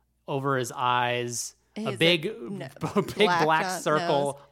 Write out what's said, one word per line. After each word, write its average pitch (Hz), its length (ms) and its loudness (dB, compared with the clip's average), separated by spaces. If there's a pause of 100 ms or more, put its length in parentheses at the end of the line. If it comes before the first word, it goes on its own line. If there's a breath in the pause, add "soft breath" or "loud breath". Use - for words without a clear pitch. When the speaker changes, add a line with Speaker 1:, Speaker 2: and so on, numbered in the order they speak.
(280)
Speaker 1:
over 139 300 0
his 123 140 -2
eyes, 123 840 -2 (200)
Speaker 2:
His, 214 100 -8
Speaker 1:
a 220 40 -2
Speaker 2:
like, 110 100 -4
Speaker 1:
big, 170 280 4
Speaker 2:
n-, 208 480 -10
Speaker 1:
<laughs> - 200 -6
a 202 60 4
big - 140 -8
Speaker 2:
black 180 280 4
Speaker 1:
black 156 200 4
Speaker 2:
dot 185 180 -4
Speaker 1:
circle 160 440 2
Speaker 2:
nose. 139 100 -4 (160 loud breath)